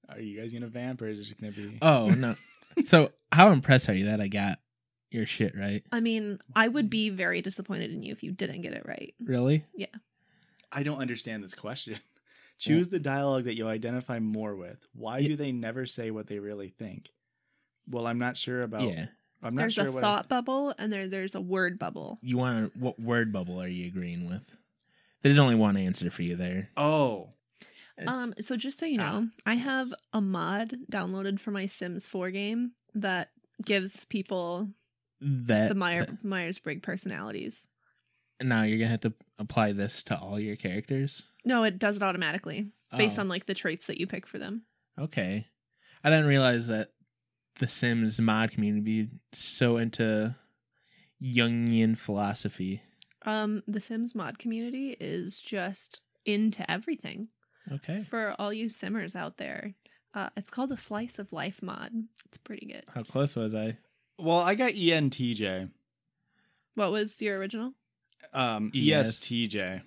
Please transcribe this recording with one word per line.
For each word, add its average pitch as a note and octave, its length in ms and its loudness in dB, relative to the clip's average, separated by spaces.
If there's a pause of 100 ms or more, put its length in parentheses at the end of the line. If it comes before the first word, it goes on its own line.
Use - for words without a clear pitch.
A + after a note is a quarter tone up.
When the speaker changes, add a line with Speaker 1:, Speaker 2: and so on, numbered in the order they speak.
Speaker 1:
Are - 100 -14
you G#2+ 200 -8
guys A2+ 120 -8
gonna A#2+ 160 -8
vamp B2 340 -6
or A2 80 -4
is G#2+ 100 -6
it G#2 60 -12
just G#2+ 140 -16
gonna G#2+ 140 -8
be G#2 280 -10
Speaker 2:
Oh, C#3+ 260 8
no. B2 340 4
Speaker 1:
<laughs> - 460 -4
Speaker 2:
So D#3 240 10 (200)
how F#3 200 12
impressed C3+ 360 6
are A2 60 2
you F#2+ 120 2
that G#2+ 140 2
I G2+ 100 0
got G2+ 280 0 (540)
your A2 160 -2
shit - 280 0
right? G2+ 360 -2
Speaker 3:
I A#3 80 0
mean, A3 400 0 (160)
I A3 120 8
would A#3 220 2
be G#3+ 220 2
very F3+ 320 -2
disappointed G3 480 -4
in - 100 -6
you - 100 -10
if - 120 -10
you - 80 -6
didn't - 300 -6
get - 120 -8
it - 140 -10
right. - 260 -10 (100)
Speaker 2:
Really? C3+ 400 4 (120)
Speaker 3:
Yeah. - 100 -8 (840)
Speaker 1:
I C#3+ 100 -4
don't C#3+ 160 -2
understand A#2 460 -6
this F#2 100 -12
question. A2 460 -10 (280)
<laughs> - 300 -20
Choose E3+ 300 4
Speaker 2:
Well F#3 60 -6
Speaker 1:
the F3+ 60 0
dialogue C#3 440 0
that A#2+ 120 -2
you A2 120 -4
identify A#2 500 -4
more G#2+ 380 -2
with. F2 240 -14 (140)
Why A#2 260 -6
Speaker 2:
Ye- D3 80 4
Speaker 1:
do D3+ 80 0
they C#3+ 160 -4
never A#2+ 340 -4
say A2+ 240 -8
what G#2+ 160 -6
they G#2 140 -8
really G2+ 300 -8
think? - 400 -14 (800)
Well, A#2 200 -4
I'm A#2 100 0
not B2 200 0
sure B2 260 -2
about G#2+ 260 -4
Speaker 2:
Yeah. E2 160 -6 (380)
Speaker 1:
I'm A#2 100 -4
not C3+ 80 0
Speaker 3:
There's A3+ 140 0
Speaker 1:
sure - 120 2
Speaker 3:
a - 40 -2
Speaker 1:
what C3 100 -2
Speaker 3:
thought G#3 240 2
Speaker 1:
I - 40 -20
Speaker 3:
bubble C4 500 0
and G#3+ 120 -2
there, G3 160 -4
there's F#3+ 280 -4
a F#3+ 60 -4
word F3+ 360 0
bubble. - 460 -8
Speaker 2:
You B2 160 0
wanna, A#2 400 2
what B2 200 -2
word A#2 320 2
bubble F2+ 300 -4
are F2+ 60 -6
you F2+ 180 -6
agreeing F3 420 -6
with? F#3 300 -10 (640)
There's C#3+ 160 8
only C3 180 8
one G#2 220 6
answer F#2 320 0
for F2 140 -6
you F2 120 -2
there. F2+ 400 -4
Speaker 1:
Oh. C#3 540 2 (760)
Speaker 3:
Um, B3 340 -4
so B3 160 -4
just C4+ 220 -6
so E4+ 80 -4
you C4+ 120 0
Speaker 2:
Ah. E3 200 0
Speaker 3:
know, A3+ 100 0 (160)
I A3+ 100 2
have C4 380 -2 (180)
a A3 100 0
mod F#3+ 540 -2 (160)
downloaded G3 480 -2
for G#3+ 120 -6
my G3 160 -2
Sims F3+ 400 -6
four F#3 240 -4
game A3+ 400 -2 (240)
that F#3+ 340 -2 (340)
gives G3 420 0
people F#3 640 -2 (560)
Speaker 2:
That A#2 440 4
Speaker 3:
the G2+ 60 2
Meyer-, E3+ 300 2
Speaker 2:
t- - 60 -12 (120)
Speaker 3:
Myers-Briggs F3+ 580 -4
personalities. G#2+ 840 -8 (760)
Speaker 2:
Now A#2+ 220 4
you're G#2+ 140 4
gonna A2+ 140 4
have A2+ 100 2
to A2 120 0 (240)
apply G#2+ 340 2
this G2+ 320 -2
to - 160 -4
all G2 200 -6
your G#2+ 180 -4
characters? A#2+ 640 -4 (220)
Speaker 3:
No, A#3+ 180 4
it F#3+ 160 0
does G#3 160 0
it G3+ 80 -2
automatically F3+ 680 -2 (260)
based G#3+ 200 4
Speaker 2:
Oh. - 40 0
Speaker 3:
on, G3 80 0
like, F#3 160 -4
the G3 80 -4
traits F3 340 -4
that - 120 -6
you F#3+ 80 -2
pick - 200 -10
for - 100 -12
them. A3 260 -8 (360)
Speaker 2:
Okay. A2 480 -4 (560)
I D3+ 60 4
didn't D#3 180 8
realize B2 400 6
that G#2+ 220 0 (680)
the B2+ 100 2
Sims A#2 500 2
mod A2 320 4
community G#2 280 0
would A2 300 0
be - 80 -16 (140)
so - 460 2
into A2+ 580 2 (880)
Jungian A#2 760 4
philosophy. G2+ 840 -4 (440)
Speaker 3:
Um, G#3+ 420 -2
the G#3 120 -4
Sims A#3 360 -6
mod F#3+ 240 -6
community A#3+ 600 -6
is F3 400 -6
just - 600 -8 (240)
into G#3+ 440 0
everything. A3 600 -6 (420)
Speaker 2:
Okay. E3 300 -6
Speaker 3:
for G#3+ 380 -4
all G#3 140 -4
you A3 160 -4
simmers F#3+ 460 -4
out D#3 220 -8
there. - 360 -8 (400)
Uh, G3+ 240 -6
it's G3 120 -10
called C4 200 -4
the C4+ 80 -6
Slice A3 400 -6
of G3+ 160 -12
Life E3 300 -6
mod. - 280 -10 (340)
It's - 120 -20
pretty - 300 -14
good. - 160 -14 (100)
Speaker 2:
How A#2 100 -8
close C#3 320 -2
was A2 200 -2
I? A2 220 -4 (420)
Speaker 1:
Well, E3+ 200 4
I F3+ 160 4
got B3 200 0
E E3+ 180 4
N D3+ 160 4
T B2 240 -2
J. F#2+ 340 -4 (1080)
Speaker 3:
What - 160 0
was G#3+ 300 -2
your G3+ 180 -2
original? A3 340 -6 (600)
Speaker 1:
Um, A2 420 0
Speaker 2:
E C3+ 180 6
S. C#3+ 120 6
Speaker 1:
E A2+ 40 2
S - 100 -2
T A#2 280 0
J. F#2+ 400 -4